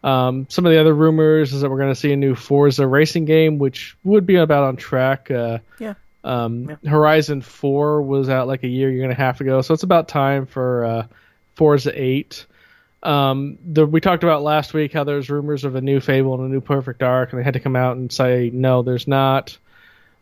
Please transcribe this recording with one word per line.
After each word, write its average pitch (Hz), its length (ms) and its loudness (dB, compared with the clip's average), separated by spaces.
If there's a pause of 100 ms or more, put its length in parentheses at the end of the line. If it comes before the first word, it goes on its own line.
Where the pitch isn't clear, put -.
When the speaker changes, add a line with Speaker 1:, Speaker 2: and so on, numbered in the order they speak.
Speaker 1:
Um, 131 440 0
some - 160 -2
of 165 80 6
the 160 80 8
other 156 140 6
rumors 156 580 2
is 139 100 -4
that 139 80 -2
we're 131 80 -4
gonna 139 180 0
see 143 160 -2
a 139 40 0
new 139 200 0
Forza 139 500 2
racing 156 380 2
game, 156 340 2
which - 460 -6
would 196 220 2
be 190 100 4
about 156 260 4
on 131 140 0
track. 131 540 -2
Uh, 117 280 -4 (220)
Speaker 2:
Yeah. 214 140 -10 (280)
Speaker 1:
um, 120 600 -6
Speaker 2:
Yeah. 147 80 -6
Speaker 1:
Horizon 151 500 2
four 147 600 -2
was 135 280 -2
out, 131 180 0
like, 131 160 -6
a 127 60 -6
year, 131 220 -2
year 127 120 -4
and 127 100 -2
a 117 40 -6
half 131 240 -2
ago. 131 200 0
So 160 140 -2
it's 151 80 -4
about 170 240 2
time 139 400 -2
for, 123 380 -4
uh, 113 220 -4 (500)
Forza 147 440 2
eight. 131 460 -4 (560)
Um, 139 640 0
the, 156 180 2
we 156 160 0
talked 175 220 0
about 151 220 0
last 151 300 -2
week 151 180 -2
how 156 100 -2
there's 143 260 -6
rumors 143 360 -4
of 131 100 -6
a 131 60 -4
new 139 200 0
Fable 135 340 0
and 127 100 -6
a 131 40 -6
new 135 120 -4
Perfect 135 400 -4
Dark, 127 320 0
and 123 80 -6
they 123 40 -4
had 135 100 -2
to 135 60 -6
come 131 140 -4
out 127 220 0
and 127 160 -10
say, 123 420 0
"No, 127 280 2
there's 127 260 -2
not." 135 500 0 (640)